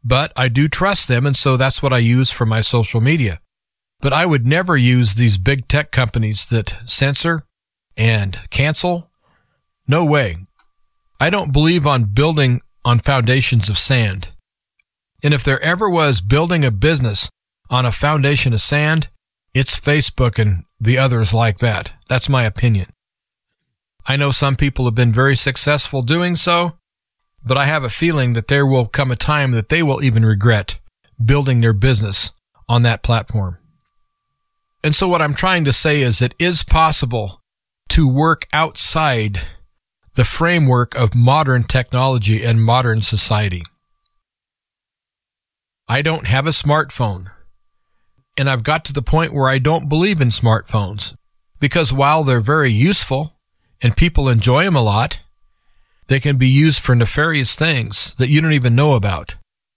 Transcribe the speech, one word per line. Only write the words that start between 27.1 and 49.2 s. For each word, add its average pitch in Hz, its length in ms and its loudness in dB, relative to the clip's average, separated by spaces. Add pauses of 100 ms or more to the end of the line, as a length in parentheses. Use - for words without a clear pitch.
but 127 140 0
I 139 80 0
have 147 180 -2
a 120 60 -4
feeling 143 420 0
that 113 160 -4
there 143 180 2
will 131 200 2
come 135 240 -2
a 120 60 -4
time 143 340 -2
that 113 180 -2
they 165 140 0
will 139 200 -2
even 113 220 2
regret 107 540 0 (440)
building 131 380 2
their 117 140 2
business 104 580 0 (340)
on 120 160 2
that 113 200 0
platform. 104 560 -2 (1200)
And 151 140 0
so 190 100 2
what 175 140 0
I'm 147 140 0
trying 180 320 0
to 135 60 2
say 151 280 2
is 123 220 0
it 123 160 -2
is 170 260 0
possible 123 800 0 (480)
to 160 180 4
work 151 460 0
outside 139 880 -2 (720)
the 127 100 2
framework 143 720 0
of 117 180 0
modern 127 480 2
technology 123 800 -2
and 113 200 0
modern 117 400 0
society. 101 600 -2 (2250)
I 131 160 -2
don't 160 240 -4
have 131 200 0
a 160 40 -2
smartphone, 131 800 -2 (1080)
and 135 140 0
I've 120 140 -4
got 151 220 -2
to - 60 -6
the 139 100 -4
point 160 300 0